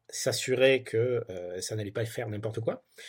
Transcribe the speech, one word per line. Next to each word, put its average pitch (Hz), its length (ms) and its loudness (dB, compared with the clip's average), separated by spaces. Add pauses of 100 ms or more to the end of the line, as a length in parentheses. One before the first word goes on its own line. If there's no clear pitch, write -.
s'assurer 127 760 4
que, 120 460 0
euh, 90 300 -8
ça 110 160 -6
n'allait 104 160 -4
pas 113 140 0
faire 113 240 -6
n'importe 107 300 -4
quoi. 170 260 -4 (240)